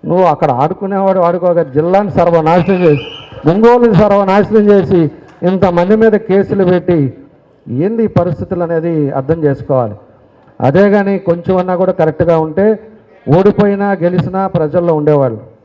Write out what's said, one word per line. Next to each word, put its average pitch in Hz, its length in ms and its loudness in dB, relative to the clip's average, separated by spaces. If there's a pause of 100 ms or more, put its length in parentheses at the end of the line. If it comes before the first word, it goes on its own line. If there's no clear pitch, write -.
నువ్వు 180 180 0
అక్కడ 156 260 0
ఆడుకునేవాడు 190 680 -2
ఆడుకోగా 175 440 0
జిల్లాని 165 480 -2
సర్వనాశనం 170 760 2
చేసి, 147 200 2 (460)
ఒంగోలుని 233 440 4
సర్వనాశనం 202 760 2
చేసి 175 400 2 (320)
ఇంతమంది 180 540 0
మీద 220 160 4
కేసులు 196 520 0
పెట్టి 175 500 0 (560)
ఏంది 202 340 -2
ఈ - 20 -2
పరిస్థితులు 180 560 -4
అనేది 165 480 -2
అర్థం 143 340 -4
చేసుకోవాలి. 127 500 -2 (680)
అదే 175 300 2
కానీ 196 280 0
కొంచెం 175 380 -2
అన్నా 185 200 -2
కూడా 185 160 -2
కరెక్ట్గా 165 460 0
ఉంటే 190 400 -2 (600)
ఓడిపోయినా 202 540 0
గెలిచినా 180 540 -2
ప్రజల్లో 170 480 -2
ఉండేవాళ్ళు. 143 460 0 (240)